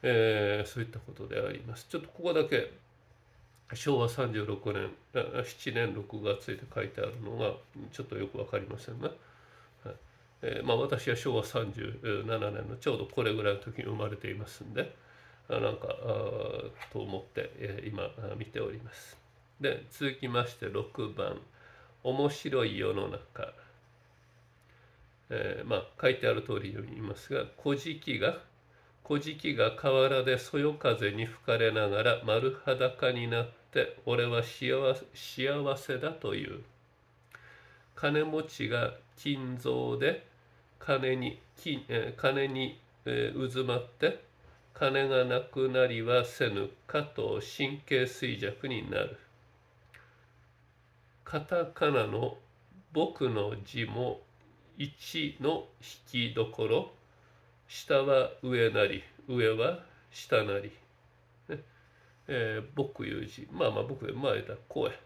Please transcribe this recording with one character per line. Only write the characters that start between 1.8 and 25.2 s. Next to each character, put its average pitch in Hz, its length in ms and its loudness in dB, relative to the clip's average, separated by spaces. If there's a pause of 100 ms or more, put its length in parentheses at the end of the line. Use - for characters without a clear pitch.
ち - 60 -14
ょ 170 60 -2
っ - 20 -14
と - 60 -16
こ - 160 -14
こ 175 100 0
だ 156 100 6
け、 - 280 0 (1000)
昭 135 260 2
和 117 80 4
三 120 240 0
十 107 120 0
六 104 280 -2
年、 98 180 -2 (240)
あ、 120 300 -2
七 - 260 -8
年 113 240 0
六 104 260 -8
月 101 300 -2
っ 104 60 -4
て - 80 -14 (100)
書 110 80 -2
い 101 60 -4
て 107 120 -8
あ 104 40 0
る 107 180 -6
の 113 160 -6
が、 107 160 0 (380)
ち - 80 -12
ょ - 20 -4
っ - 40 -6
と 104 100 -8
よ 101 100 -4
く 107 120 -10
わ 104 60 -2
か 104 140 -4
り 98 80 -4
ま 104 100 -8
せ - 140 -12
ん 117 100 -10
が。 - 100 -4 (760)
は - 80 -10
い。 - 20 -10 (480)
え 113 200 -2
ー、 - 40 -4
ま 123 80 6
あ、 - 40 4
私 135 300 0
は 120 80 4
昭 120 200 0
和 107 80 2
三 110 280 -4
十 110 280 -8 (260)
七 110 240 -2
年 107 180 -6
の 117 80 -8
ち - 120 0
ょ 120 80 2
う - 20 -4
ど - 80 -4
こ - 160 -2
れ 107 120 2
ぐ 110 80 -2
ら 101 100 4
い - 20 4
の 101 60 -8
時 - 180 -10
に - 60 -6
生 107 100 -4
ま 107 140 -2
れ 101 80 -6
て 104 140 -8
い 104 40 -6
ま 107 140 -8
す - 160 -14
ん 113 100 -12
で、 123 180 -2 (560)
あ、 117 120 0
な 110 120 0
ん - 40 -4
か、 - 120 -6
あ - 40 -2
ー、 - 1000 -4
と 113 80 -6
思 98 180 -6
っ 95 40 -8
て、 - 340 -6
え 101 280 -6
ー、 107 40 -6
今、 95 160 -4
あ、 104 320 -8
見 107 100 -8
て 110 140 -6
お 107 100 -2
り 110 100 -10
ま 117 120 -14
す。 - 260 -18 (420)
で、 - 300 -2
続 135 240 -2
き 131 140 -6
ま 120 180 2
し - 120 -10
て 101 80 -6
六 101 460 -4
番、 98 280 -4 (640)
面 135 280 4
白 131 340 0
い 101 140 0
世 101 160 2
の 98 140 -2
中。 - 440 -8 (1800)